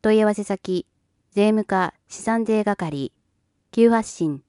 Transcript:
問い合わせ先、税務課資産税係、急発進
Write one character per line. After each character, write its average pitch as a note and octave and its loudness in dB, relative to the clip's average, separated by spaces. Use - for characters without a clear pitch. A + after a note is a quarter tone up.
問 G#3+ 4
い A3 4
合 G#3+ 4
わ G#3 0
せ G#3 -8
先、 F#3 -6
税 G3+ 2
務 G#3+ 2
課 F#3 -2
資 - -18
産 A3+ -2
税 G#3+ 0
係、 D3+ -4
急 A#3 4
発 A3+ -2
進 D3 -6